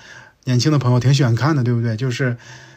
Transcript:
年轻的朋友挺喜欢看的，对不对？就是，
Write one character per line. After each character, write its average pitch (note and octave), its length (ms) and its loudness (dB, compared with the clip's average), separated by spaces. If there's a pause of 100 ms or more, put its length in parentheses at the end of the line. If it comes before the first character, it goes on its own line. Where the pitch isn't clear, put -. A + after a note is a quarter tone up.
(460)
年 B2 140 0
轻 D3 140 2
的 C#3+ 80 2
朋 B2+ 100 0
友 B2 80 2
挺 B2 160 2
喜 C3+ 80 2
欢 A#2 100 2
看 B2 220 0
的， C3+ 80 0
对 A#2+ 100 0
不 A#2 80 0
对？ A#2 160 -4
就 B2+ 140 -4
是， B2 260 -4 (400)